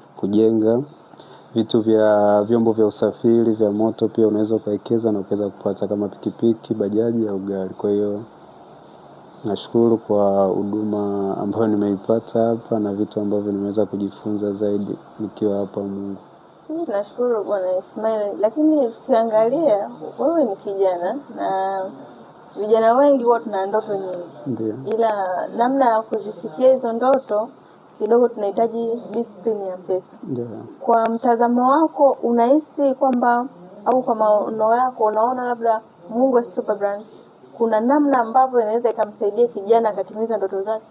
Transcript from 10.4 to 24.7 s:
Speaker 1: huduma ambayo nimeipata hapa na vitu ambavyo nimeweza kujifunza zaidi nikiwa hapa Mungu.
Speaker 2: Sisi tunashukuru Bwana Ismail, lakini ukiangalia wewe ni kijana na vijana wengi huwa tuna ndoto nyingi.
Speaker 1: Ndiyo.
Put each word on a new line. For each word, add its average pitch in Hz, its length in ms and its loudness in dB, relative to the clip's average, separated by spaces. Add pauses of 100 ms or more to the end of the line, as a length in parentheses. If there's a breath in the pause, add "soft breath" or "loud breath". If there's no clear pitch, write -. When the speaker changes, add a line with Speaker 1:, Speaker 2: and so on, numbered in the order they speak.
Speaker 1:
huduma 101 960 -2
ambayo 104 260 -2
nimeipata 104 760 0
hapa 113 360 -2
na 101 140 -2
vitu 104 260 -4
ambavyo 104 320 -2
nimeweza 101 340 -2
kujifunza 101 680 -4
zaidi 101 440 -2 (220)
nikiwa 104 380 -2
hapa 101 240 -6
Mungu. 98 360 -8 (500)
Speaker 2:
Sisi 320 180 -6
tunashukuru 226 580 -2
Bwana 185 340 -2
Ismail, 214 600 -4
lakini 294 480 2
ukiangalia 226 1000 2 (300)
wewe 311 240 2
ni 202 120 -2
kijana 190 640 -2 (180)
na 190 460 -2 (800)
vijana 220 340 4
wengi 277 300 4
huwa 233 160 4
tuna 208 260 -4
ndoto 214 300 -2
nyingi. 180 340 -8 (180)
Speaker 1:
Ndiyo. 110 280 -4 (100)